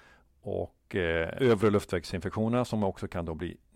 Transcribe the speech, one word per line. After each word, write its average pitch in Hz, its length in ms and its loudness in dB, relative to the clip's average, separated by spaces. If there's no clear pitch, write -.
och, 92 560 -8
eh, 82 460 0
övre 113 280 6
luftvägsinfektionerna 104 920 0
som 107 200 -2
också 95 240 -4
kan 87 160 -6
då 85 100 -6
bli 85 220 -8